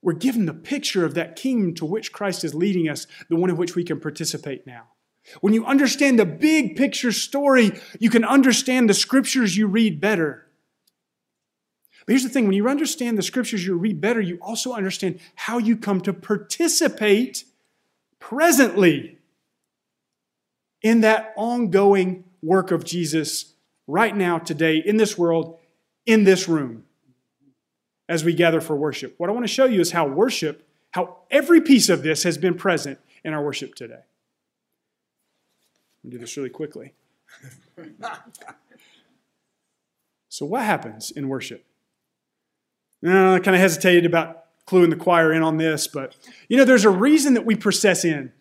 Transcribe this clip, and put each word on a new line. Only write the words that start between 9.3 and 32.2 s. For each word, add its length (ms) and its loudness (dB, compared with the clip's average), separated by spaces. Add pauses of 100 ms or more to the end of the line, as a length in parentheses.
you 100 2
read 320 0
better. 480 -4 (1600)
But 80 0
here's 100 2
the 60 -6
thing, 160 0
when 100 2
you 120 0
understand 500 -4
the 60 -2
scriptures 420 -6
you 100 -2
read 260 -4
better, 200 -2
you 200 -6
also 320 -8
understand 460 -6 (160)
how 220 -6
you 180 2
come 260 -4
to 120 -4
participate 1300 -2 (760)
presently 1000 2 (1600)
in 200 4
that 340 2
ongoing 880 0 (180)
work 300 0
of 140 -2
Jesus 680 -6 (320)
right 300 0
now, 240 -2
today, 380 -2
in 200 -2
this 200 0
world, 420 -2 (460)
in 180 4
this 240 4
room, 380 -4 (1200)
as 160 -2
we 80 0
gather 260 2
for 160 -4
worship. 420 -6
What 120 -6
I 40 -2
want 100 -4
to 100 -4
show 120 4
you 140 2
is 120 0
how 160 0
worship, 600 -2 (240)
how 280 -8 (100)
every 320 4
piece 260 4
of 140 2
this 220 -2